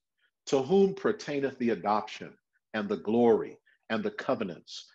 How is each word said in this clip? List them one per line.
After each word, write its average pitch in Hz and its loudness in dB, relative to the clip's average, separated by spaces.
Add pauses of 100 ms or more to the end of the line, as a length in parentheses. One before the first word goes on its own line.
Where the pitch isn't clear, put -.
(460)
To 135 2
whom 190 4
pertaineth 139 -2
the 117 0
adoption 101 -2 (440)
and 107 -4
the 101 -2
glory 110 2 (320)
and 110 -2
the 101 -4
covenants - -6